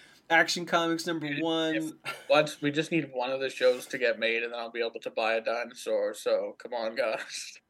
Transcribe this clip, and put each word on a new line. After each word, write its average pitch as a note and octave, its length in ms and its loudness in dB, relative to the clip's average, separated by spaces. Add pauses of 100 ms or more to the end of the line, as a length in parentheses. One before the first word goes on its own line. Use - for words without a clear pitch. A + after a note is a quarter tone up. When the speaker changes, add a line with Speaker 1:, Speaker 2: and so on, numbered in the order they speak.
(300)
Speaker 1:
Action E3 360 4
Comics E3 400 0
number E3 200 -2
Speaker 2:
Dude, D3 160 -2
Speaker 1:
one. D#3+ 320 0
Speaker 2:
if D#3+ 180 -4 (360)
once, D3+ 320 4
we D3 100 2
just D#3 220 -2
need D3 220 0
one B2 160 -2
of C3+ 100 -2
the C3+ 80 -2
shows B2+ 380 2
to - 120 -6
get A#2 200 2
made, A#2 240 0
and A#2+ 100 -6
then A#2 80 -8
I'll A#2 100 -8
be A#2 100 -4
able A#2 200 -2
to B2+ 100 -8
buy A2+ 240 2
a A2+ 80 2
dinosaur. A2+ 720 -2
So, A2 440 0
come B2 160 -12
on, A2+ 220 -2
guys. - 640 -4 (120)